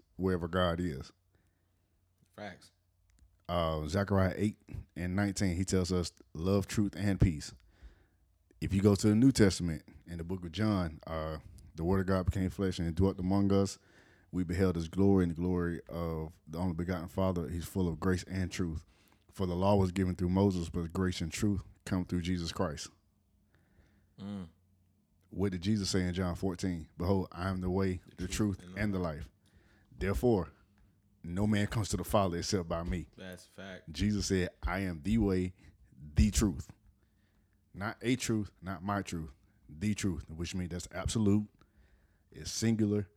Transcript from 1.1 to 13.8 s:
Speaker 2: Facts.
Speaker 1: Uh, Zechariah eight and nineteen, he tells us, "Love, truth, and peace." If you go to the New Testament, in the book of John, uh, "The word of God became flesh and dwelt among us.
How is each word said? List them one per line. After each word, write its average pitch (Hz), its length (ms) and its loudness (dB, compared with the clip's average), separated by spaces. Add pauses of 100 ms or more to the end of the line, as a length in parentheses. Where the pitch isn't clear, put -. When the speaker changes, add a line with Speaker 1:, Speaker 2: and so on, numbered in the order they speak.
Speaker 2:
Facts. 101 360 -14 (760)
Speaker 1:
Uh, 80 380 2
Zechariah 95 500 2
eight 104 200 0 (380)
and 90 200 -4
nineteen, 98 420 0
he 95 80 0
tells 92 260 2
us, 90 200 0 (220)
"Love, 95 340 2
truth, 101 280 -2
and 98 240 0
peace." 78 340 2 (1080)
If 80 120 -4
you 95 80 4
go 101 140 8
to 107 140 2
the 104 60 6
New 127 180 6
Testament, 87 500 4 (240)
in 85 120 -10
the 82 40 -6
book 87 220 -8
of 82 80 -10
John, 92 520 0
uh, 78 320 -6 (380)
"The 82 80 -6
word 95 180 2
of 92 60 -2
God 92 180 2
became 92 240 0
flesh 95 300 -2
and 82 160 -2
dwelt 95 240 2
among 98 320 2
us. 98 260 2 (540)